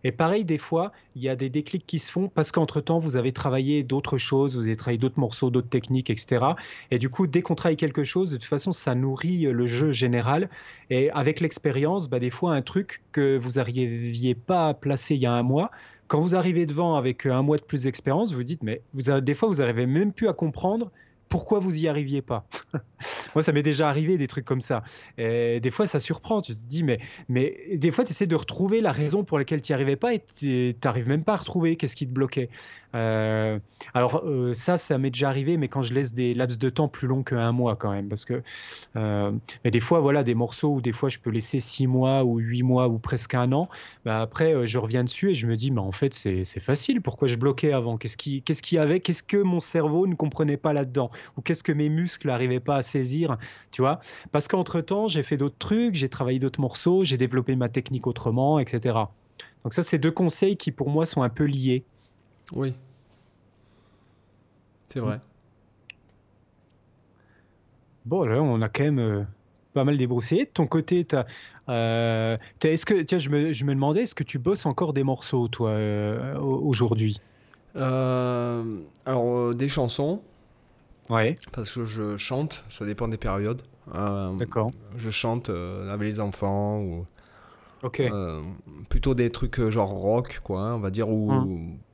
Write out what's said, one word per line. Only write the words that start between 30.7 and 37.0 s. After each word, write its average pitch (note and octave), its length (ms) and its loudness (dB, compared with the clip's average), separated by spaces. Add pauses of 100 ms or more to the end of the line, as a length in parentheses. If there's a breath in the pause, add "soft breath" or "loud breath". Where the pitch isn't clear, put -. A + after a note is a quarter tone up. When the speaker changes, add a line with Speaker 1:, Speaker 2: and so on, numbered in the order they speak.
Speaker 1:
n'arrives B2 260 2
même D#3 140 2
pas G#3+ 100 2
à F#3+ 40 2
retrouver E3 380 0
qu'est-ce D3+ 200 -4
qui C#3+ 120 -6
te B2+ 60 -6
bloquait. C3 340 0 (460 loud breath)
Euh, A2 680 2 (340 loud breath)
alors, B2 300 4
euh, B2+ 300 0
ça, E3+ 240 0
ça D3 200 0
m'est C3+ 120 0
déjà B2+ 180 0
arrivé, C#3 300 0
mais C#3 100 0
quand C#3 140 -2
je A#2+ 120 -2
laisse C3 200 0
des B2 200 0
laps B2 240 0
de B2+ 120 2
temps D3+ 180 2
plus - 220 -4